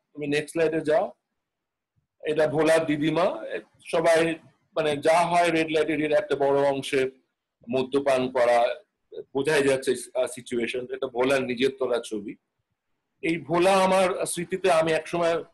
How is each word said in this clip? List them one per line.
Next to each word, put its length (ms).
তুমি 140
next 220
স্লাইডে 320
যাও। 300
এটা 240
ভোলার 380
দিদিমা। 600
সবাই, 500
মানে 220
যা 240
হয় 300
red 200
light 180
এরিয়ার 220
একটা 240
বড় 340
অংশে 400
মদ্যপান 600
করা, 440
বোঝাই 340
যাচ্ছে, 240
আহ, 340
situation। 640
এটা 180
ভোলার 360
নিজের 260
তোলা 260
ছবি। 300
এই 160
ভোলা 400
আমার 480
স্মৃতিতে, 460
আমি 200
একসময় 520